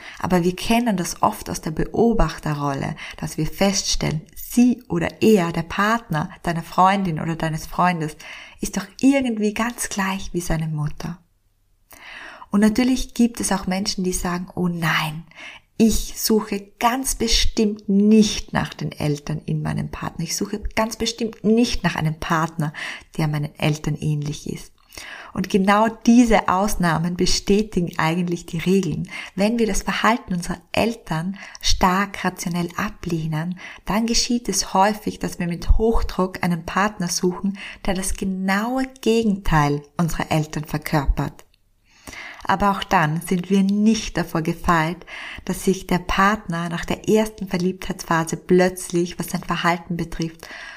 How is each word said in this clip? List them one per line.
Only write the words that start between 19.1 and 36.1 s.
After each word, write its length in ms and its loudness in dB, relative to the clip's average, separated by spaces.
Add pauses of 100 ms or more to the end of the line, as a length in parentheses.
in 180 -2
meinem 260 -4
Partner. 360 -8
Ich 100 -6
suche 240 -4 (160)
ganz 220 -2
bestimmt 460 -6
nicht 400 4
nach 120 0
einem 240 -2
Partner, 540 -2 (440)
der 120 0
meinen 280 -4
Eltern 380 0
ähnlich 560 -4
ist.“ 220 -12 (600)
Und 160 -4
genau 380 4 (180)
diese 440 6
Ausnahmen 640 2
bestätigen 840 2
eigentlich 480 0
die 120 -8
Regeln. 520 0 (240)
Wenn 240 0
wir 80 2
das 180 0
Verhalten 500 0
unserer 260 -4 (140)
Eltern 640 -2 (240)
stark 640 2
rationell 500 -2
ablehnen, 800 -4 (280)
dann 200 0
geschieht 440 0
es 240 -4
häufig, 460 2
dass 200 -6
wir 80 -2
mit 300 2
Hochdruck 640 0